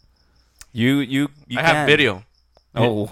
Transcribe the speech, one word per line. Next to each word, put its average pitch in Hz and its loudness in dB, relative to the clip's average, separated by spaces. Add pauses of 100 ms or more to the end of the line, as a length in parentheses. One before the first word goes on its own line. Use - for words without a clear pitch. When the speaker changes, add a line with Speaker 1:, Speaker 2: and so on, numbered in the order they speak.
(720)
Speaker 1:
You, 123 0
you, 135 -4 (180)
you 117 -8
Speaker 2:
I 143 -2
have 165 2
Speaker 1:
can. 147 -2
Speaker 2:
video. 131 2 (520)
Speaker 1:
Oh. 110 -2